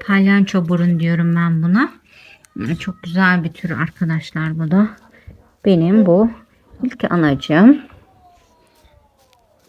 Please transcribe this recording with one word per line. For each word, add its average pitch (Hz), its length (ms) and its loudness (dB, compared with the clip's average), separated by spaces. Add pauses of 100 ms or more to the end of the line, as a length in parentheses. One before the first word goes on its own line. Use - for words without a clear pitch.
palyanço 196 640 2
burun 175 320 0
diyorum 170 360 0
ben 165 260 0
buna. 214 280 0 (800)
E, 165 40 -4
çok - 280 -12
güzel 180 420 0
bir 165 80 -8
tür - 180 -10
arkadaşlar 160 880 -6
bu 160 120 -4
da. 202 180 2 (760)
Benim 190 420 2
bu 196 240 2 (520)
ilk 247 300 -6
anacığım. 160 680 4 (1900)